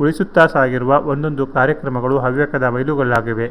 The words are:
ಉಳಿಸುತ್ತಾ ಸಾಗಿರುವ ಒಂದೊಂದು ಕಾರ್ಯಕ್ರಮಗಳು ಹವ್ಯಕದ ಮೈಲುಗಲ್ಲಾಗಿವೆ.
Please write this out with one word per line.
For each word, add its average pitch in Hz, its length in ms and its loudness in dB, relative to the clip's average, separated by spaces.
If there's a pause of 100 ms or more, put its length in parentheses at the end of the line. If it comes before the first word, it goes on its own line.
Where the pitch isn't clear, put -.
ಉಳಿಸುತ್ತಾ 160 460 2
ಸಾಗಿರುವ 131 540 2 (120)
ಒಂದೊಂದು 143 340 -2
ಕಾರ್ಯಕ್ರಮಗಳು 135 720 0
ಹವ್ಯಕದ 131 440 -2
ಮೈಲುಗಲ್ಲಾಗಿವೆ. 120 880 -2